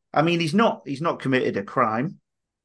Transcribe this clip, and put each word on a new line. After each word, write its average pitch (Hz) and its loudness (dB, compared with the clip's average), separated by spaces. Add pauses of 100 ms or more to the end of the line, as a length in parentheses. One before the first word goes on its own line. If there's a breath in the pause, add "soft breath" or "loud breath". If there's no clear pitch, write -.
(120)
I - 2
mean, 170 2
he's 160 -2
not, 202 2
he's 135 -8
not 160 -2
committed 127 0
a 98 -2
crime. 120 -2 (460)